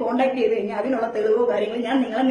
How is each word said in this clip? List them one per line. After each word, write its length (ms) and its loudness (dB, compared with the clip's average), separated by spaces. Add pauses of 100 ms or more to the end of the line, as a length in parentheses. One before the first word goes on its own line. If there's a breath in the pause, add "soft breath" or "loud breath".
കോൺടാക്ട് 380 0
ചെയ്ത് 160 2
കഴിഞ്ഞാൽ 260 -4
അതിനുള്ള 340 -2
തെളിവോ 260 2 (100)
കാര്യങ്ങളോ 360 -2
ഞാൻ 160 2
നിങ്ങളെ 260 -2